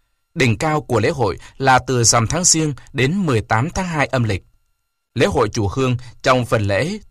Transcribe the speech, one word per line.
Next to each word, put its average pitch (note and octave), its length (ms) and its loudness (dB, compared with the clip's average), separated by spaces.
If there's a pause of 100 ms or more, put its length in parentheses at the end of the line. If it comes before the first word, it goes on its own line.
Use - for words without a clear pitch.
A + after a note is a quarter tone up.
(340)
Đỉnh A#2 240 2
cao D#3 220 0
của A#2 200 0
lễ A#2+ 100 2
hội A2+ 280 -2 (180)
là C3 300 4
từ B2 180 0
rằm A2+ 220 2
tháng D#3+ 180 -2
Giêng D#3 300 0 (180)
đến D3+ 340 0
mười A#2+ 140 0
tám A#2 300 0
tháng F#3 160 -4
hai D#3 200 -2
âm B2+ 180 0
lịch. G#2 200 -4 (680)
Lễ C3 120 2
hội D3 220 2
chùa G2+ 200 -2
Hương B2+ 280 -2 (260)
trong B2+ 240 2
phần A2+ 160 0
lễ A2 360 -2 (120)